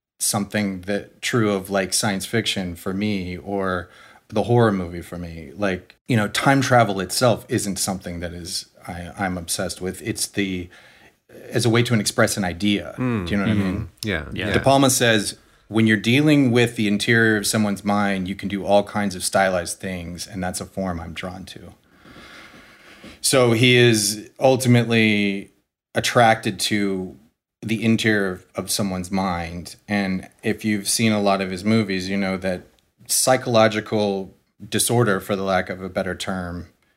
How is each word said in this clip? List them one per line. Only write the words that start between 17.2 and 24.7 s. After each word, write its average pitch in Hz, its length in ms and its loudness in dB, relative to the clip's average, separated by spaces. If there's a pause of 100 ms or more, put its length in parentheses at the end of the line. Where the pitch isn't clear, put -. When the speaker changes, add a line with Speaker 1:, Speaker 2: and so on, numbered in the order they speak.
Speaker 1:
of 101 100 -2
someone's 104 380 0
mind, 101 460 0
you 98 60 -6
can 101 120 -10
do 95 180 -4
all 101 180 4
kinds 101 320 -4
of 87 100 -8
stylized 92 540 0
things, 87 480 -10
and 95 140 -8
that's 92 200 -6
a 92 40 -8
form 90 360 -6
I'm 85 120 -12
drawn 92 340 -12
to." 87 260 -18 (1500)
So 123 300 4
he 123 260 6
is 110 520 4 (100)
ultimately 113 1120 4 (440)